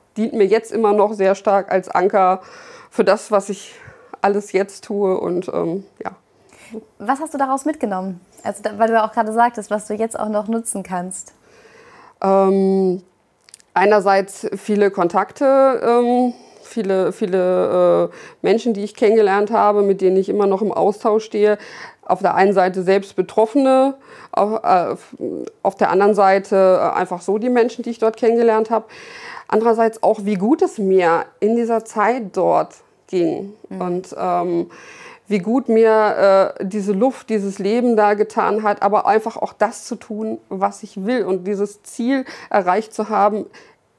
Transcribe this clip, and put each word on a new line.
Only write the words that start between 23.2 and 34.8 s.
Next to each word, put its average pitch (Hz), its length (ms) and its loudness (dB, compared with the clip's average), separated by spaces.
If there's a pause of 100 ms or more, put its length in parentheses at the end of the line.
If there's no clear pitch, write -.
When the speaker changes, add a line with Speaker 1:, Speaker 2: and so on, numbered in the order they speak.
Speaker 1:
auf, 208 320 -2
äh, 170 320 2 (640)
auf 196 140 -2
der - 140 0
anderen 202 260 2
Seite, 190 640 4
äh, - 180 0
einfach 180 220 -6
so 202 180 -2
die 247 120 -2
Menschen, 247 320 0
die 233 80 -8
ich 226 100 -12
dort 226 160 0
kennengelernt 226 540 2
habe. 220 160 -2 (600)
Andererseits 226 560 0
auch, 220 220 2
wie 208 100 0
gut 214 260 0
es - 180 -2
mir 185 480 2 (120)
in 220 160 0
dieser 233 300 -2
Zeit 220 520 -4
dort 165 380 0 (320)
ging. 185 460 -4 (160)
Speaker 2:
Mhm. 190 120 -10
Speaker 1:
Und, 180 380 -6
ähm, 175 520 -2 (560)